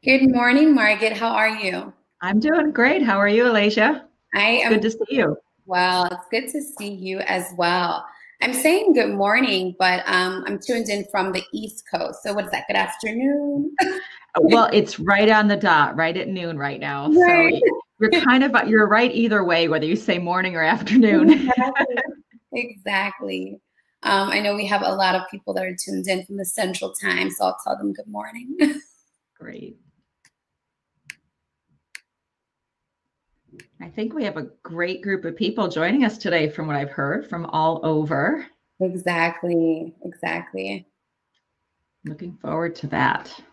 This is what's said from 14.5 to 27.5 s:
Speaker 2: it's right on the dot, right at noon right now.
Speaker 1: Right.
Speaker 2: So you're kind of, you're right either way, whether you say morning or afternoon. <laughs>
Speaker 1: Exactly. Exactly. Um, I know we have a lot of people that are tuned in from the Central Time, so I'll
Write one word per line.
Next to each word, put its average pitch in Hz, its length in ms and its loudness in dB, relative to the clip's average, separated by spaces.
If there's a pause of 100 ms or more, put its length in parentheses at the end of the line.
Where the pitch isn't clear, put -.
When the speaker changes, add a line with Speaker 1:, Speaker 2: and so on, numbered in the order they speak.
Speaker 2:
it's 208 260 2
right 202 300 4
on 214 180 6
the 202 80 4
dot, 170 400 2
right 165 220 0
at - 100 -4
noon 170 300 -6
right 139 220 -6
now. 143 320 -6
Speaker 1:
Right. 339 420 6
Speaker 2:
So - 280 2 (180)
you're 220 220 4
kind 262 220 6
of, 247 240 2
you're 214 200 6
right 226 260 4
either 214 300 2
way, 170 240 2
whether 156 180 0
you 165 100 0
say 180 220 -2
morning 180 380 -2
or 160 80 0
afternoon. 220 680 6
<laughs> 262 260 4
Speaker 1:
Exactly. 262 400 -2 (580)
Exactly. 202 1080 -6 (400)
Um, 196 280 0
I 196 100 0
know 208 160 -2
we 208 100 -6
have 196 160 0
a 190 140 -2
lot 185 180 2
of 180 160 -4
people 202 240 -10
that 185 100 -4
are 185 120 -8
tuned 185 320 -8
in 185 180 -4
from 202 120 -12
the 196 80 -8
Central 190 480 -6
Time, 190 360 -4
so 104 160 -4
I'll 92 180 -2